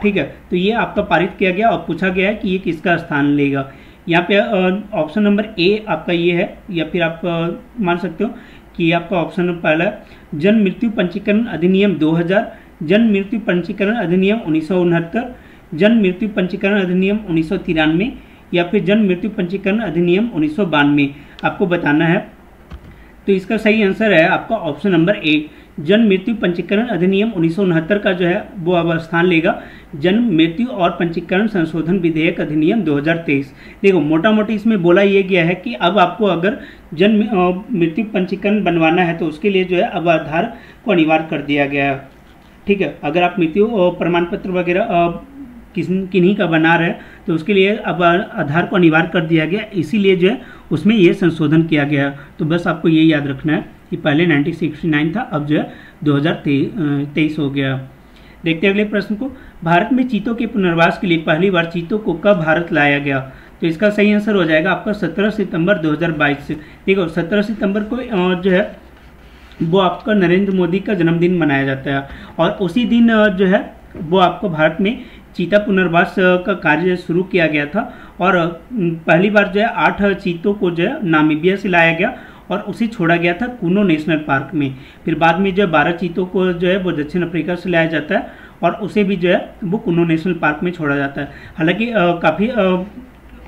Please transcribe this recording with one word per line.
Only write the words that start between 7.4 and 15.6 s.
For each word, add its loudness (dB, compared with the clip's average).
मान 2
सकते -6
हो -2
कि 2
आपका -2
ऑप्शन -2
पहला -2
जन्म 4
मृत्यु 0
पंजीकरण 0
अधिनियम 2
दो 0
हज़ार, 0
जन्म 4
मृत्यु -2
पंजीकरण -2
अधिनियम 2
उन्नीस -2
सौ 0
उनहत्तर, -2